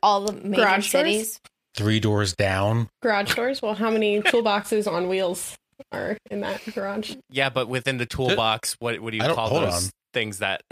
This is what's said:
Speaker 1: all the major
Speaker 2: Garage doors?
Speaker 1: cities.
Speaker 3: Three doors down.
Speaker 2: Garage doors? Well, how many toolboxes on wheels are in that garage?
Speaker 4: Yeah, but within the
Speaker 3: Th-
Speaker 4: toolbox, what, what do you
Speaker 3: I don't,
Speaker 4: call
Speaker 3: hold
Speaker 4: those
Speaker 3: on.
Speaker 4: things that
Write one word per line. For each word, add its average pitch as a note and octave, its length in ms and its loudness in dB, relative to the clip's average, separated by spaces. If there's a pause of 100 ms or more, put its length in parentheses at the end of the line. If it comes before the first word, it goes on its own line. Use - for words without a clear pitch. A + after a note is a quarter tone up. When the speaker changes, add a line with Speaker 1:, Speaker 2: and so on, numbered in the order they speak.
Speaker 1:
all G3+ 200 4
the G#3 100 0
major G3+ 300 0
Speaker 2:
Garage G3+ 280 4
doors? - 0 -
Speaker 1:
cities. A3 500 0 (360)
Speaker 3:
Three G#2+ 240 2
doors G#2 340 2
down. G2+ 540 2 (120)
Speaker 2:
Garage G#3 360 0
doors? B3+ 260 -2
Well, G#3+ 120 -2
how G#3+ 160 0
many G#3+ 320 2
toolboxes G#3+ 680 2
on F3+ 180 0
wheels F#3 460 -2 (380)
are - 260 -6 (140)
in G3+ 80 -4
that F#3+ 220 -6 (120)
garage? G3+ 400 -6 (160)
Speaker 4:
Yeah, C3+ 180 0
but B2 200 -2
within B2+ 300 -2
the A#2+ 80 -2
Speaker 3:
Th- - 100 -10 (120)
Speaker 4:
toolbox, A2 520 0
what, A#2 180 -4
what A2 140 -6
do A2+ 60 -4
you A2 40 0
Speaker 3:
I C3 60 2
don't, E3 80 0
Speaker 4:
call A2+ 140 -2
Speaker 3:
hold D#3 120 2
Speaker 4:
those F2+ 220 0
Speaker 3:
on. F#2+ 60 -6 (220)
Speaker 4:
things G#2+ 260 -4
that G2 340 -2